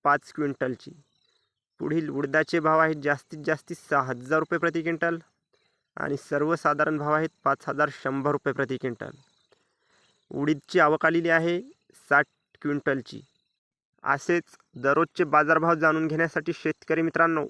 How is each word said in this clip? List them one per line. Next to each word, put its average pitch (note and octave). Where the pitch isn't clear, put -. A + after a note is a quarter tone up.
पाच C#3+
क्विंटलची. C3
पुढील D3+
उडदाचे D3
भाव D#3
आहेत D#3+
जास्तीत C#3+
जास्ती D#3
सहा -
हजार B2+
रुपये D#3+
प्रति E3
क्विंटल E3
आणि C#3+
सर्वसाधारण D3+
भाव D3
आहेत D#3
पाच C#3
हजार D3
शंभर C3+
रुपये C#3+
प्रति B2+
क्विंटल. -
उडीदची D3
आवक D#3
आलेली E3
आहे E3+
साठ C#3+
क्विंटलची. C#3+
असेच E3
दररोजचे D3
बाजारभाव D#3
जाणून D#3+
घेण्यासाठी D#3
शेतकरी D#3+
मित्रांनो E3